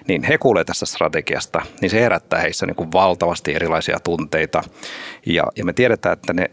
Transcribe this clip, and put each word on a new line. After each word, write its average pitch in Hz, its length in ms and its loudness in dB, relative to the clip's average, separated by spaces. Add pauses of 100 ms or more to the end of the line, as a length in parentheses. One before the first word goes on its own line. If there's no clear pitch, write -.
niin 107 160 0
he 151 140 2
kuulee 104 260 4
tästä - 220 -6
strategiasta, 78 760 -2 (200)
niin 92 80 2
se 110 120 2
herättää 95 380 2
heissä 82 260 -2
niin 90 100 -4
kuin 82 160 -6
valtavasti 87 640 2
erilaisia 80 440 0
tunteita. 80 640 -2 (640)
Ja, 82 180 2 (120)
ja 101 100 -6
me 87 80 -2
tiedetään, 113 400 2
että - 200 -4
ne 87 200 -2